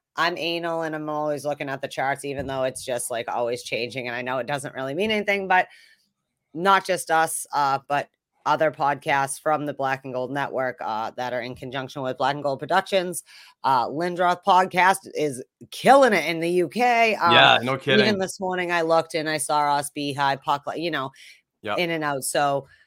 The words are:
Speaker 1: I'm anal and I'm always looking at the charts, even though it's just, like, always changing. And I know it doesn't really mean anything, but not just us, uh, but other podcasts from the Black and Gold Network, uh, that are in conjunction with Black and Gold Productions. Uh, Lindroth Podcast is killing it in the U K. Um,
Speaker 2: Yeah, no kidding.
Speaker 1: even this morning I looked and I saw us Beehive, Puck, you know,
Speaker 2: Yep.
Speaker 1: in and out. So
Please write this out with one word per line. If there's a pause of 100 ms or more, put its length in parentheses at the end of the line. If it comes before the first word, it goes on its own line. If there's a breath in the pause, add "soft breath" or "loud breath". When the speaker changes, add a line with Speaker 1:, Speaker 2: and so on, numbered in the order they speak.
(160)
Speaker 1:
I'm
anal
and
I'm
always
looking
at
the
charts,
even
though
it's
just,
like,
always
changing.
And
I
know
it
doesn't
really
mean
anything,
but (840 soft breath)
not
just
us,
uh,
but (380)
other
podcasts
from
the
Black
and
Gold
Network,
uh,
that
are
in
conjunction
with
Black
and
Gold
Productions. (400 loud breath)
Uh,
Lindroth
Podcast
is (280)
killing
it
in
the
U
K.
Um,
Speaker 2:
Yeah,
no
kidding.
Speaker 1:
even
this
morning
I
looked
and
I
saw
us
Beehive,
Puck, (140)
you
know, (540 loud breath)
Speaker 2:
Yep.
Speaker 1:
in
and
out.
So (200 soft breath)